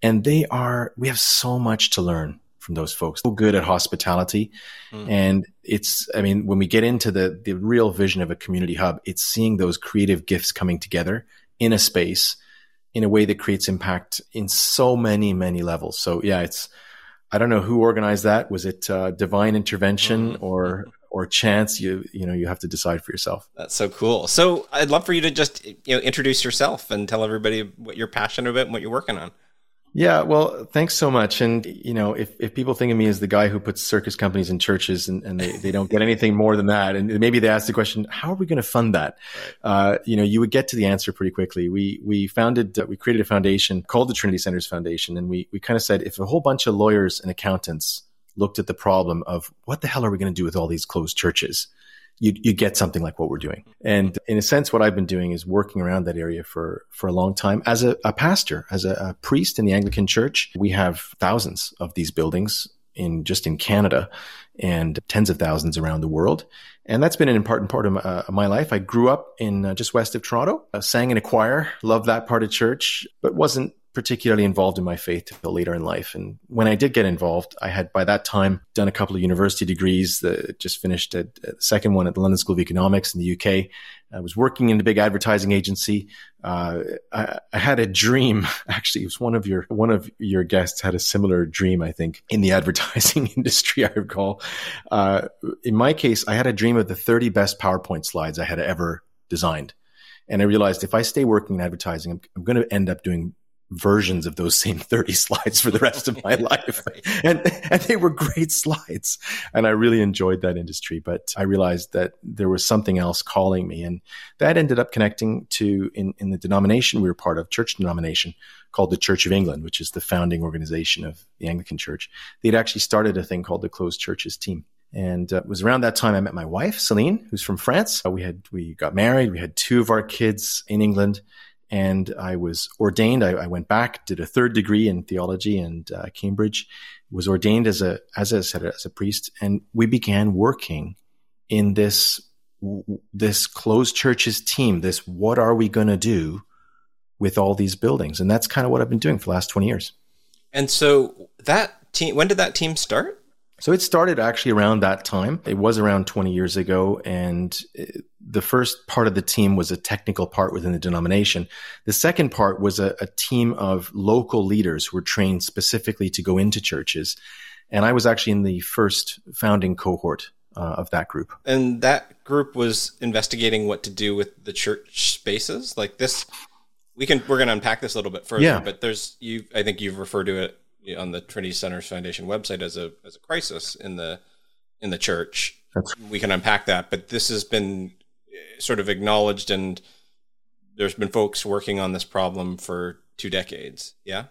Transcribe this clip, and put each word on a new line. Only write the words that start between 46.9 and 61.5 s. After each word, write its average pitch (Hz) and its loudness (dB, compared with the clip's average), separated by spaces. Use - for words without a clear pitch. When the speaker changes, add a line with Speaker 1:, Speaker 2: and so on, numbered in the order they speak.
Speaker 1:
and 92 -6
accountants 87 -4
looked 98 -2
at 101 -2
the 92 -4
problem 87 2
of 87 -6
what 135 -8
the 147 -4
hell 131 -2
are 104 2
we 95 -2
gonna 95 -2
do 90 -4
with 82 -2
all 82 -2
these 82 -4
closed - -4
churches, - -2
you'd, 107 2
you'd 107 4
get 101 2
something 87 0
like 80 -8
what 80 -2
we're - -6
doing. 73 -8
And 98 2
in 107 2
a - 0
sense, 143 2
what 113 4
I've 107 4
been 98 0
doing 90 -2
is 82 -8
working 95 0
around 90 0
that 85 -4
area 82 -6
for, - -8
for - -10
a 92 0
long 92 2
time 101 0
as 117 2
a, 123 4
a 107 2
pastor, - 0
as 92 -2
a, 95 0
a 92 -6
priest - 0
in 110 2
the 98 4
Anglican 101 2
Church. - 0
We 98 2
have 92 2
thousands 101 -2